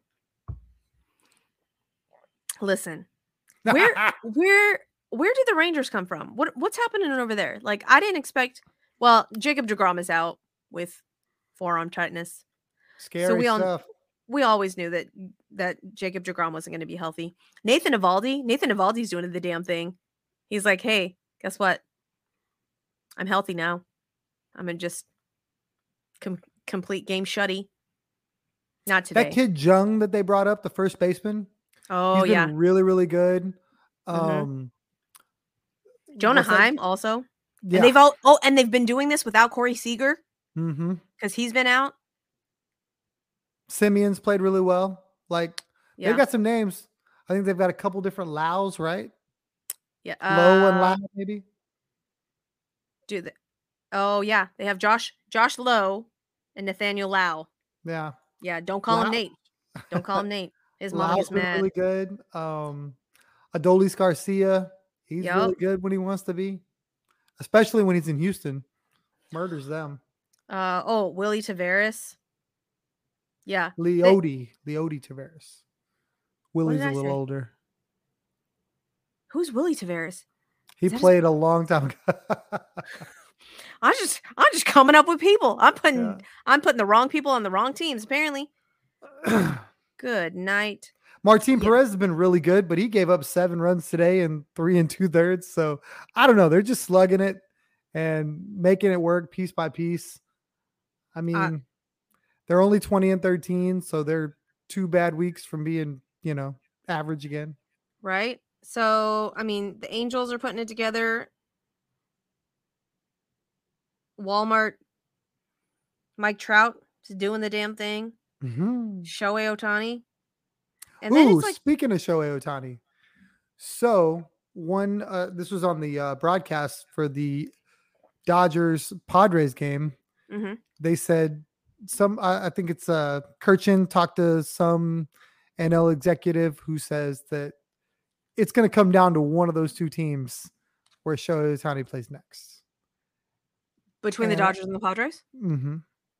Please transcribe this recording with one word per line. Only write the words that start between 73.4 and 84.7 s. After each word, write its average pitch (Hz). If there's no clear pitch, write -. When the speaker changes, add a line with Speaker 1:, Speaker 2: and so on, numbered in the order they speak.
Speaker 1:
Yeah. 180
They 165
Speaker 2:
Leody, 170
Leody 151
Taveras. 135
Speaker 1:
What 165
Speaker 2:
Willie's 151
Speaker 1:
did 143
Speaker 2:
a 139
Speaker 1:
I -
Speaker 2:
little 139
Speaker 1:
say? 139
Speaker 2:
older. 135
Speaker 1:
Who's 311
Willie 302
Taveras? 175
Speaker 2:
He 180
Speaker 1:
Is 180
that 226
his 254
Speaker 2:
played 180
a 165
long 160
time 151
ago. 180
<laughs> 208
Speaker 1:
I'm 262
just, -
I'm -
just 320
coming 285